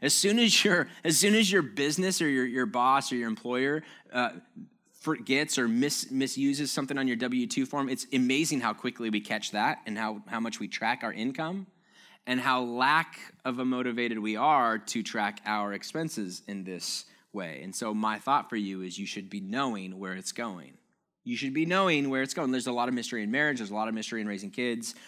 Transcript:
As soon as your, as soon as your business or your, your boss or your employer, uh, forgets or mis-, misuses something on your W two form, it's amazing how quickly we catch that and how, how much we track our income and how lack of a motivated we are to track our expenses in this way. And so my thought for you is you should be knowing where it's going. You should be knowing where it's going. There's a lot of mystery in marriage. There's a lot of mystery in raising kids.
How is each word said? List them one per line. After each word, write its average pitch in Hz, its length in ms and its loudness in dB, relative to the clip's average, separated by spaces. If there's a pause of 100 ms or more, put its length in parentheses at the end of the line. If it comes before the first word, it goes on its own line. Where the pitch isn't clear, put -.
As 143 120 2
soon 208 260 4
as 226 240 6
your, 175 240 6 (160)
as 160 140 4
soon 208 180 6
as 214 160 6
your 190 100 6
business 151 600 0
or 160 80 2
your, 131 160 2
your 123 200 0
boss 127 460 2
or 131 40 -2
your 117 120 0
employer, 127 560 -2 (300)
uh, 123 180 0 (680)
forgets 143 560 0
or 123 100 2
mis-, 127 440 0
misuses 135 600 0
something 143 260 -2
on 135 100 0
your 120 100 0
W 123 300 0
two 131 180 0
form, 139 240 -2
it's 127 240 -4
amazing 135 480 2
how 113 100 0
quickly 117 380 -4
we 107 100 2
catch 107 320 -4
that 113 360 0
and 107 100 -6
how, 110 300 -4
how 117 120 -4
much 113 200 -6
we 104 80 -6
track 117 360 -2
our 110 80 -4
income 160 540 -4 (640)
and 127 120 0
how 127 220 2
lack 127 560 2 (260)
of 127 140 -2
a 127 80 0
motivated 120 540 0
we 107 160 -2
are 120 420 4
to 110 240 -4
track 107 440 -2
our 104 280 -2
expenses 101 720 -6
in 98 160 -8
this 90 420 -6 (280)
way. 82 300 -8
And 95 120 -10
so 110 200 -4
my 107 240 0
thought 135 280 0
for 120 100 -4
you 95 260 -4
is 92 160 -8
you 101 80 -6
should 98 200 -10
be 101 140 -8
knowing 98 560 -4
where 95 160 -8
it's 92 180 -8
going. 87 460 -10 (460)
You 120 120 -6
should 135 180 -6
be 156 120 2
knowing 165 460 4
where 131 100 0
it's 135 140 -4
going. 143 160 0
There's 127 160 0
a 127 40 -2
lot 120 160 0
of 127 60 0
mystery 117 300 -4
in 104 80 -2
marriage. 143 260 2
There's 104 140 -6
a 104 40 -6
lot 107 120 0
of 113 80 -4
mystery 110 260 -4
in 107 60 -4
raising 101 240 -6
kids. 117 420 -2 (140)